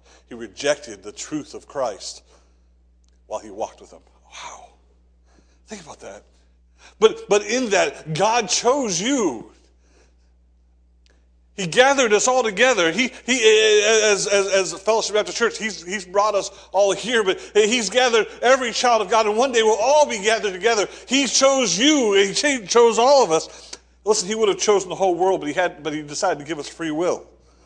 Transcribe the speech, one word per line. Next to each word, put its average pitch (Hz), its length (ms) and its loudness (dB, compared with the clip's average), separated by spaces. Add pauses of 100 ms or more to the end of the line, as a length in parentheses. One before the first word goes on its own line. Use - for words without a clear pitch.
(300)
He 127 60 -18
rejected 113 680 -4
the 101 100 -16
truth - 440 -12
of 104 120 -20
Christ - 540 -8 (1040)
while 107 140 -10
he 107 100 -18
walked 101 320 -12
with 92 80 -20
them. 85 120 -20 (280)
Wow. - 380 -18 (1000)
Think 208 160 -18
about 143 200 -20
that. 104 220 -20 (760)
But, 202 300 0
but 208 140 -2
in 233 280 -6
that, 160 420 -4
God 214 340 -2
chose 233 540 -2
you. 202 500 -4 (2000)
He 196 100 -6
gathered 247 480 2
us 208 140 2
all 254 160 2
together. 208 480 2
He, 220 200 -2 (140)
he, 220 580 4 (200)
as, 202 240 0
as, 196 260 0
as 190 260 0
Fellowship 208 360 -2
Baptist 180 240 -4
Church, 226 180 0
he's, 196 260 -10
he's 180 220 -8
brought 202 300 0
us 190 160 -4 (200)
all 196 220 2
here, 220 300 0
but 185 160 -2 (160)
he's 214 340 2
gathered 233 380 2 (160)
every 247 280 2
child 233 300 2
of 190 80 -6
God, 226 160 2
and 208 100 -2
one 254 160 0
day 233 120 2
we'll 220 120 2
all 269 320 4
be 233 120 -6
gathered 208 340 0
together. 196 340 0 (200)
He 277 180 0
chose 262 500 2
you. 254 380 2
He 196 220 2
cha-, 269 280 0
chose 220 360 4
all 262 240 6
of 180 80 0
us. - 440 -4 (300)
Listen, 208 220 0
he 214 80 -4
would 220 140 0
have 180 100 -2
chosen 196 300 0
the 165 60 -10
whole 180 200 0
world, 180 240 0
but 147 80 -10
he 147 60 -6
had, 165 280 -2
but 151 120 -8
he 151 100 -8
decided 147 340 -4
to 143 80 -16
give 156 140 -8
us 139 100 -12
free 160 220 -8
will. 151 340 -4 (400)